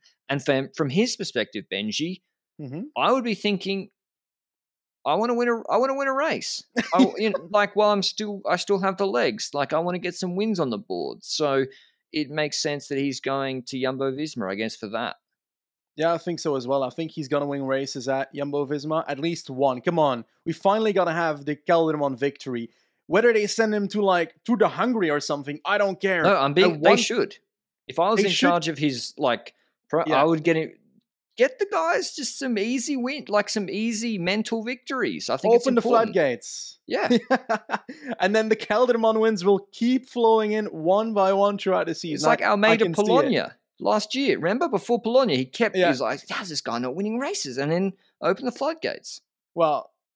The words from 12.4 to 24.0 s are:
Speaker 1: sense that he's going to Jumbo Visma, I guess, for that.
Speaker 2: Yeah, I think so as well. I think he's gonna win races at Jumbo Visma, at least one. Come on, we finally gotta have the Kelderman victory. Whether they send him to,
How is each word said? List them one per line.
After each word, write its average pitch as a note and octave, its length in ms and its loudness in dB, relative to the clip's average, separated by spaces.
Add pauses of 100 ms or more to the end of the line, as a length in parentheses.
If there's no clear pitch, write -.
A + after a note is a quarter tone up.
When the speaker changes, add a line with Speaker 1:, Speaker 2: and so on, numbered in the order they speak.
Speaker 1:
sense D3 280 -4
that C#3 100 -4
he's C#3 200 -2
going C3+ 440 -4
to C3 180 -8
Jumbo C3 300 -2
Visma, C3 400 -6
I - 40 -4
guess, A2 200 -4
for A2 140 -10
that. A2+ 260 -6 (800)
Speaker 2:
Yeah, E3 180 0
I D#3+ 60 -2
think E3+ 200 -6
so D3+ 160 -2
as A#2+ 120 -6
well. C#3 160 0
I B2 80 -4
think D#3+ 200 -8
he's D3 160 -10
gonna C#3+ 200 -2
win C#3+ 180 -4
races C3+ 420 -4
at C3+ 280 -2
Jumbo C#3+ 320 -4
Visma, D3+ 400 -4
at C#3+ 100 -6
least D#3+ 320 -6
one. C3 320 0
Come E3+ 160 0
on, C3+ 260 2 (220)
we E3 80 -4
finally G#3+ 400 2
gotta F3 200 2
have D#3 320 -2
the D3 100 -4
Kelderman D3+ 600 2
victory. B2+ 540 -4 (380)
Whether A3+ 260 4
they G#3+ 140 2
send A3 260 0
him G3+ 160 0
to, G#3 140 -2